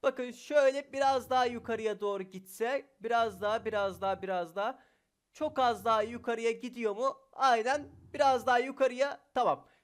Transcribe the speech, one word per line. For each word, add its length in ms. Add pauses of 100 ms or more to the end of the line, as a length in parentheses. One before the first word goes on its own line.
Bakın 280
şöyle 640
biraz 380
daha 140
yukarıya 560
doğru 220
gitse. 640 (140)
Biraz 420
daha, 220
biraz 360
daha, 220
biraz 340
daha. 220 (540)
Çok 260
az 260
daha 180
yukarıya 480
gidiyor 460
mu? 200 (160)
Aynen, 560 (260)
biraz 320
daha 120
yukarıya. 640 (140)
Tamam. 320 (180)